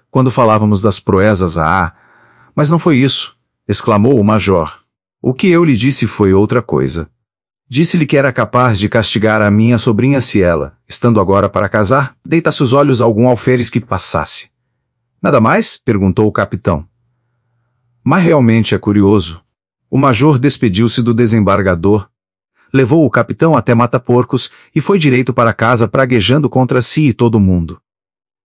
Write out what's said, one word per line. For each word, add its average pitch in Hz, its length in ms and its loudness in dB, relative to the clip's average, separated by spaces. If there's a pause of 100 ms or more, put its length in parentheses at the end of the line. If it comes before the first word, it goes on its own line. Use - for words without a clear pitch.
(100)
quando 131 200 0
falávamos 107 500 2
das 104 180 0
proezas 95 600 0
a 85 260 0
A?" 82 80 -6 (640)
"Mas 147 140 0
não 165 100 0
foi 156 160 0
isso", - 400 -2 (320)
exclamou 110 500 2
o 101 60 2
major. 92 560 0 (400)
"O 131 120 -4
que 196 140 -4
eu 170 160 2
lhe 143 140 2
disse 120 300 -2
foi 98 260 0
outra 107 280 0
coisa. 71 480 -4 (600)
Disse-lhe 160 380 -2
que 151 100 -2
era 139 160 0
capaz 120 460 0
de 104 100 -2
castigar 107 520 0
a 104 100 2
minha 110 280 2
sobrinha 123 420 0
se 104 220 0
ela, 80 340 -2 (120)
estando 113 320 0
agora 98 280 0
para 98 200 -4
casar, 123 560 -2
deitasse 156 380 -2
os 120 100 0
olhos 139 280 2
a 120 40 0
algum 113 240 2
alferes 123 420 0
que 120 80 -4
passasse." - 720 -4 (720)
"Nada 135 180 2
mais?" 165 440 0
perguntou 101 420 0
o 101 60 -2
capitão. 90 520 -4 (1200)
"Mas 170 200 0
realmente 113 500 2
é 92 40 0
curioso." 98 640 0 (480)
O 127 100 -2
major 135 400 2
despediu-se 120 640 0
do 117 100 0
desembargador, 98 960 0 (640)
levou 135 320 2
o 117 60 0
capitão 156 440 0
até - 200 0
Mata 120 260 0
Porcos 123 500 -2 (240)
e 156 60 -2
foi 196 180 0
direito 131 360 0
para 113 180 2
casa, 113 340 0
praguejando 127 640 0
contra 127 320 0
si 151 280 0
e 113 40 2
todo 113 260 0
mundo. 90 400 0 (680)